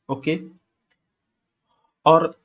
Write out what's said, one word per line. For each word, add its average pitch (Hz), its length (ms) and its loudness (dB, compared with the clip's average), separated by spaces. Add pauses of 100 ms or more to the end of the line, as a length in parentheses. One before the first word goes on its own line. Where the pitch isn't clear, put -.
ओके, 139 300 -6 (1700)
और 165 280 4 (120)